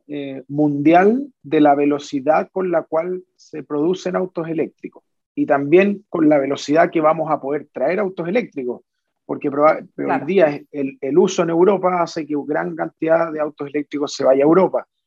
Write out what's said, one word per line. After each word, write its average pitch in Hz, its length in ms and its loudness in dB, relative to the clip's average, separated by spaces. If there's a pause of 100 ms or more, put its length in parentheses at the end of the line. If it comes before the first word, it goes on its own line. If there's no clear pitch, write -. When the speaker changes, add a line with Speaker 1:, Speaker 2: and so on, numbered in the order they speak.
Speaker 1:
eh, 139 400 -10
mundial 156 800 2 (120)
de 151 200 -2
la 143 160 6
velocidad 147 760 0
con 190 220 -4
la 160 100 0
cual 180 400 -4 (140)
se - 260 -16
producen 175 540 -4
autos 180 320 -6
eléctricos - 560 -8 (320)
y 143 100 -2
también 156 640 2
con 160 200 2
la 151 100 6
velocidad 143 520 0
que 175 100 0
vamos 156 300 0
a 147 100 -2
poder 143 320 -6
traer 160 280 -2
autos 185 260 -6
eléctricos, 147 560 -4 (420)
porque 139 280 -6
proba-, 147 420 2
pero 143 140 -6
Speaker 2:
Claro. 143 160 -2
Speaker 1:
hoy - 20 -8
día 156 340 2 (120)
el, 135 280 -6
el 139 180 0
uso 185 260 2
en 165 60 -2
Europa 180 520 2
hace 165 240 -6
que 143 80 -6 (100)
gran 165 300 -4
cantidad 165 560 -2
de 156 80 -8
autos 151 300 -6
eléctricos 143 440 -6
se 135 120 -6
vaya 135 180 4
a 147 60 4
Europa. 160 360 2 (220)